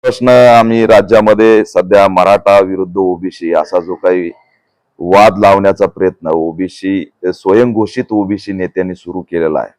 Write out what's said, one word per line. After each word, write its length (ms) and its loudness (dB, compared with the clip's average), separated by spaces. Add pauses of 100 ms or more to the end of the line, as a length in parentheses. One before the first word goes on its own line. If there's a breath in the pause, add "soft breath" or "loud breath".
प्रश्न 240 -2
आम्ही 560 4
राज्यामध्ये 800 2
सध्या 420 2
मराठा 520 2
विरुद्ध 380 -4
ओबीसी 560 -6
असा 260 -2
जो 160 -8
काही 360 -2 (680)
वाद 380 2
लावण्याचा 480 2
प्रयत्न 420 -6
ओबीसी, 840 -6 (220)
स्वयंघोषित 800 -2
ओबीसी 400 -6
नेत्यांनी 440 -8
सुरू 260 -14
केलेला 380 -6
आहे 200 -10